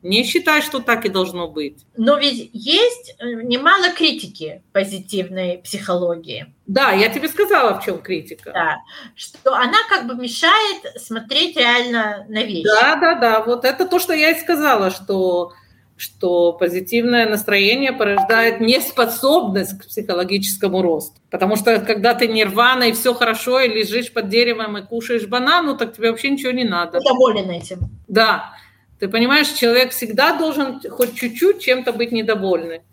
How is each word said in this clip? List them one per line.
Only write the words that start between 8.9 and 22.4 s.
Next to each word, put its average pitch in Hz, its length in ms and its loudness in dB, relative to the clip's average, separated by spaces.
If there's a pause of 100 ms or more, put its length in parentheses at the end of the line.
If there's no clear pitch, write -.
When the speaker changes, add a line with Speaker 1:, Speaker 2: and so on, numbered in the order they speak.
Speaker 2:
что - 380 -4
она 247 240 0 (120)
как 302 180 0
бы 247 80 -8
мешает 349 600 0 (200)
смотреть 277 600 -4
реально 240 720 0
на 214 140 -4
вещи. 190 200 -6
Speaker 1:
Да, 226 320 4
да, 330 200 2
да, 226 280 2
вот 240 220 -2
это 262 200 0
то, 359 140 2
что 339 140 -2
я 311 180 4
и 320 80 -2
сказала, 285 500 2
что, 185 640 -2 (460)
что 175 560 2
позитивное 220 720 0
настроение 214 640 2
порождает 226 680 2
неспособность 233 1160 0
к - 80 -20
психологическому 190 920 -2
росту. 165 380 -2 (100)
Потому 202 280 0
что, 226 240 4
когда 220 320 2
ты 247 160 2
нирвана 220 560 2